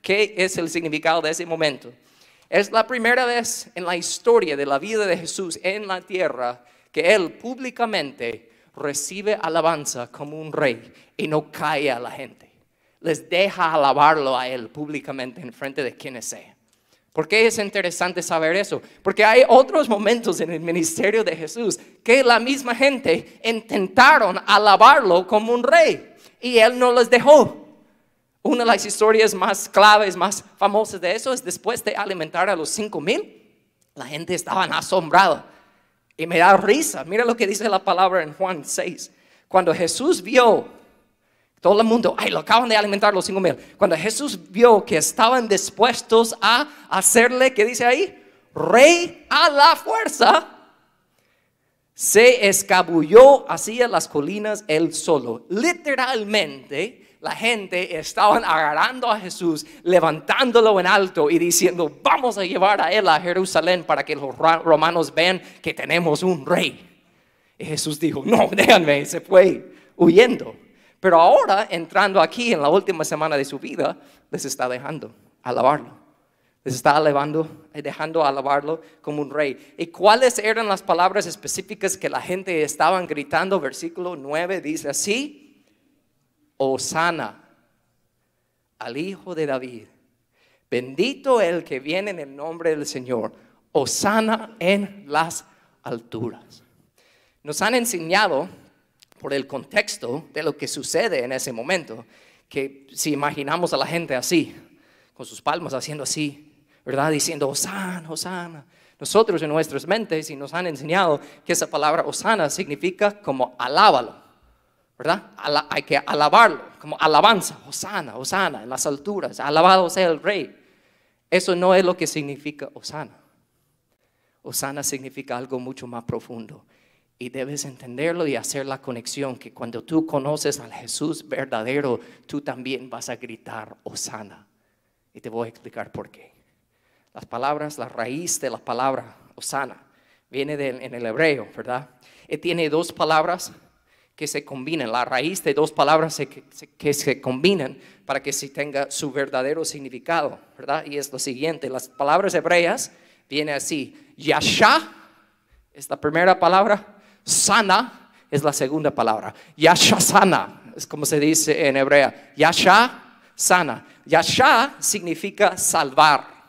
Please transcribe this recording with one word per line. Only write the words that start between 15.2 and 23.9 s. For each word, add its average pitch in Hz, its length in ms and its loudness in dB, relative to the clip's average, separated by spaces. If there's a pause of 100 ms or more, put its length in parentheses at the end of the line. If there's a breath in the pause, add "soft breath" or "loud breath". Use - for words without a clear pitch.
en 127 120 -16
frente 139 300 -10
de 123 140 -6
quienes 123 280 -14
sea. - 300 -16 (580)
¿Por 156 140 -4
qué 220 220 4
es 220 100 -2
interesante 185 640 -4
saber 160 320 0
eso? 185 260 -4 (220 loud breath)
Porque 196 220 2
hay 226 240 8
otros 262 400 6
momentos 214 520 0
en 170 120 -4
el 160 80 -6
ministerio 180 640 -2
de 165 100 -4
Jesús 165 420 -6 (280 loud breath)
que 262 180 4
la 240 160 4
misma 247 380 -4
gente 262 680 -2
intentaron 226 1040 2